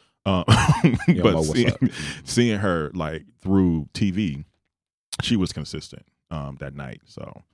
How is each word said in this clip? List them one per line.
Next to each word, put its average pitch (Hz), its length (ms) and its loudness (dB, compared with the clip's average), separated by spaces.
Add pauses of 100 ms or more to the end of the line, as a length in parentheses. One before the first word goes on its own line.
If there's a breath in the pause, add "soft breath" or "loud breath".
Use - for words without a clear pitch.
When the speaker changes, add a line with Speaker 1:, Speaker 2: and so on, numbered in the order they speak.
(260)
Speaker 1:
Right. 92 200 2
Speaker 2:
uh, 110 380 4
<laughs> 131 240 2
Speaker 1:
You 160 60 4
don't 90 100 2
Speaker 2:
but 104 80 6
Speaker 1:
know 80 60 2
what's 80 140 0
Speaker 2:
seeing, 120 200 2
Speaker 1:
up. - 80 -10
Mm-hmm. - 440 -4
Speaker 2:
seeing 117 360 2
her, 85 340 0
like, 78 300 -6 (160)
through 90 540 2
T 101 180 0
V, 80 320 -4 (800)
she - 140 0
was 92 160 0
consistent, - 540 -12 (240)
um, 71 300 -8
that 69 160 -12
night. 67 300 -14
So - 360 -18 (120)